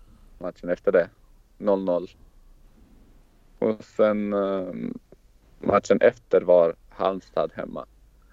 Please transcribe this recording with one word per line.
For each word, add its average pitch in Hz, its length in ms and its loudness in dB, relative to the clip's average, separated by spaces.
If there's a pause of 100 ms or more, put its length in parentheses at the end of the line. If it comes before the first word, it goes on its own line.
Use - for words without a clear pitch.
(380)
matchen 87 300 -12
efter 90 240 -2
det. 87 160 2 (500)
Noll 98 260 0
noll. 87 260 -2 (1500)
Och 107 260 -2
sen, 104 480 0
eh, 98 400 -4 (840)
matchen - 420 0
efter - 400 2
var 87 340 4 (160)
Halmstad - 640 -6
hemma. 78 320 -12 (460)